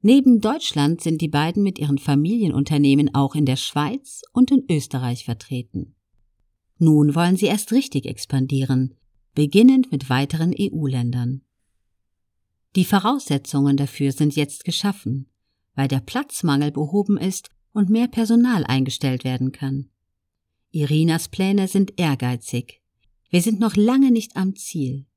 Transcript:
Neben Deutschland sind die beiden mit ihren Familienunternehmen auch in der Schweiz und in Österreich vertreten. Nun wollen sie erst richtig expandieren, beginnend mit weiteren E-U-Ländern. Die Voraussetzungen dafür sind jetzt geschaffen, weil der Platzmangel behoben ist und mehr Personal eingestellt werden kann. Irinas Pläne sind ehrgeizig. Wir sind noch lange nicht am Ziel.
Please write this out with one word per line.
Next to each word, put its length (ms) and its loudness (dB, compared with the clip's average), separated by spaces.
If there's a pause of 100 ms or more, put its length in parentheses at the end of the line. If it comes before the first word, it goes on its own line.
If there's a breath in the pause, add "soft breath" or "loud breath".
Neben 400 6
Deutschland 600 -2
sind 200 -2
die 60 -2
beiden 360 -2
mit 160 -2
ihren 180 -2
Familienunternehmen 1160 2
auch 180 0
in 120 0
der 100 0
Schweiz 640 -6 (100)
und 200 2
in 180 2
Österreich 560 -4
vertreten. 720 -10 (840)
Nun 380 4
wollen 200 2
sie 120 0
erst 240 -2
richtig 340 -2
expandieren, 880 -2 (400)
beginnend 580 4
mit 180 -6
weiteren 460 -2
E-U-Ländern. 880 -4 (1300)
Die 100 4
Voraussetzungen 920 0
dafür 360 -2
sind 240 0
jetzt 300 -4
geschaffen, 640 -6 (440)
weil 140 -2
der 120 -2
Platzmangel 720 -2
behoben 460 -2
ist 320 -6 (240)
und 160 0
mehr 180 2
Personal 580 2
eingestellt 580 -2
werden 280 -2
kann. 380 -8 (800)
Irinas 580 0
Pläne 400 0
sind 320 -2
ehrgeizig. 840 -4 (480)
Wir 120 2
sind 180 0
noch 160 0
lange 360 4
nicht 260 -2
am 180 -2
Ziel. 500 -8 (120)